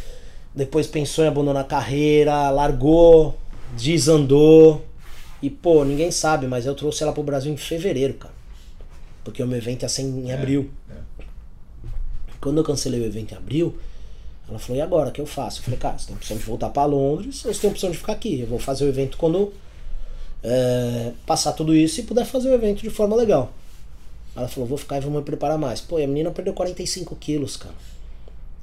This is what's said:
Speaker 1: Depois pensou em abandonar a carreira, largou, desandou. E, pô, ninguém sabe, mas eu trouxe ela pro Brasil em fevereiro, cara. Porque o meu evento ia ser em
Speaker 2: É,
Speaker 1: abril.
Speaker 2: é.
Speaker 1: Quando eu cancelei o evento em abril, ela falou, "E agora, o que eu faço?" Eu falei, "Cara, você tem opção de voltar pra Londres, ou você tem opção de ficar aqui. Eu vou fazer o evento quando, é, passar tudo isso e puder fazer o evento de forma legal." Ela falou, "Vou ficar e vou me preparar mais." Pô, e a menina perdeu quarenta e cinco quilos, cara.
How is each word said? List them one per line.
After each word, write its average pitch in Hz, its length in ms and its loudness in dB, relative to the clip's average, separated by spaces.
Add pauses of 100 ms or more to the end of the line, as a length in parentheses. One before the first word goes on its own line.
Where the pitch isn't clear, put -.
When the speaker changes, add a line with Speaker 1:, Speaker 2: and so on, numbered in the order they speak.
(540)
Speaker 1:
Depois 147 320 0
pensou 156 380 0
em 156 40 4
abandonar 143 360 2
a - 20 -10
carreira, 147 840 4
largou, 147 880 8 (400)
desandou. 151 1080 8 (580)
E, 139 80 -4
pô, 156 340 4
ninguém 147 280 0
sabe, 156 340 0
mas 127 180 -2
eu 139 120 -4
trouxe 147 260 -4
ela 151 100 0
pro 147 120 -4
Brasil 143 280 -2
em 139 40 -6
fevereiro, 160 580 -2
cara. - 180 -16 (920)
Porque - 180 -8
o - 60 -2
meu 123 100 -2
evento 120 240 -6
ia 131 60 -4
ser - 140 -4
em 131 280 -6
Speaker 2:
É, 127 40 -4
Speaker 1:
abril. 135 360 -2 (180)
Speaker 2:
é. - 60 -16 (1500)
Speaker 1:
Quando 143 180 0
eu 156 60 4
cancelei 131 360 -2
o 117 40 -2
evento 104 280 -6
em 90 40 -12
abril, 143 400 -2 (720)
ela 110 120 -8
falou, 127 180 -6
"E - 40 0
agora, 156 260 0
o 120 40 -6
que - 80 -8
eu 143 60 -6
faço?" 120 320 -8
Eu - 60 -10
falei, 117 160 -2
"Cara, 113 180 0
você - 80 -4
tem - 100 -10
opção - 200 -8
de 107 80 -6
voltar 113 260 -4
pra 143 140 0
Londres, 147 600 0
ou 226 80 -2
você - 100 -6
tem 202 80 4
opção 185 200 -2
de 160 60 -4
ficar - 160 -6
aqui. 190 280 -4
Eu 117 60 -6
vou 117 140 -2
fazer 139 240 -2
o 143 40 4
evento 131 280 -2
quando, 190 360 0 (920)
é, 120 680 0 (140)
passar 151 260 0
tudo 160 220 2
isso 156 260 4
e 220 40 -8
puder 233 200 0
fazer 262 260 0
o 262 40 6
evento 208 280 2
de 214 80 -6
forma 214 260 2
legal." 196 360 4 (840)
Ela 123 120 -6
falou, 123 200 -6
"Vou 139 100 -4
ficar 143 200 -6
e - 20 -4
vou 143 120 -4
me 147 100 -2
preparar 147 360 -2
mais." 135 220 -2
Pô, 170 180 -4
e 147 60 2
a 135 40 0
menina 156 220 0
perdeu 185 220 -4
quarenta 180 300 -4
e 180 40 -8
cinco - 300 -8
quilos, 151 400 -4
cara. - 180 -12 (880)